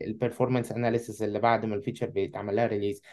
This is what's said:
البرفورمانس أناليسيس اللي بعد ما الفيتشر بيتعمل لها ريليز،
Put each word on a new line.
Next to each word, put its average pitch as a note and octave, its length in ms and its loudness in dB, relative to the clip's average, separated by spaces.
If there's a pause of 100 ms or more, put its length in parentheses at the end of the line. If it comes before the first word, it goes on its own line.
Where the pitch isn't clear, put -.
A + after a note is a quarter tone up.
البرفورمانس A#2+ 720 0
أناليسيس A#2 500 0
اللي G#2 180 0
بعد A2+ 260 4
ما G#2+ 100 0
الفيتشر A2 300 -4
بيتعمل G2 500 -2
لها A#2 120 4
ريليز، G2+ 340 -2 (100)